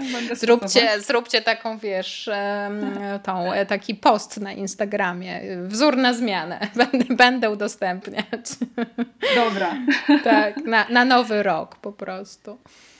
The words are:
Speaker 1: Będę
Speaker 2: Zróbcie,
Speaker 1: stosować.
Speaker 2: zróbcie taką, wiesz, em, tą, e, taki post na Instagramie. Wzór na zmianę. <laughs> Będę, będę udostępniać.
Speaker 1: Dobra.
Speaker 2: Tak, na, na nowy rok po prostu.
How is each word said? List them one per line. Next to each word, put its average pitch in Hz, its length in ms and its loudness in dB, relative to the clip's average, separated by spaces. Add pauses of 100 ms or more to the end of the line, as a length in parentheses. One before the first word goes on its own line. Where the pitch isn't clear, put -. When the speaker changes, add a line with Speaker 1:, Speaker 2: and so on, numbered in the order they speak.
(140)
Speaker 1:
Będę 240 220 -6
Speaker 2:
Zróbcie, 233 340 4
Speaker 1:
stosować. 214 360 2
Speaker 2:
zróbcie 240 360 0
taką, 220 360 -4
wiesz, 196 560 -6
em, 202 480 -4 (420)
tą, 185 300 -4
e, 202 120 0
taki 202 300 -4
post - 460 0
na 196 120 -10
Instagramie. 190 880 -6 (260)
Wzór 247 300 2
na 247 160 4
zmianę. 190 460 -2 (100)
<laughs> 233 120 0 (100)
Będę, 247 240 0
będę 247 360 6
udostępniać. 202 960 -4 (880)
Speaker 1:
Dobra. 202 420 0 (460)
Speaker 2:
Tak, 214 420 4
na, 226 240 2
na 247 160 4
nowy 226 380 2
rok 170 320 -2
po - 160 -14
prostu. 196 680 -14 (420)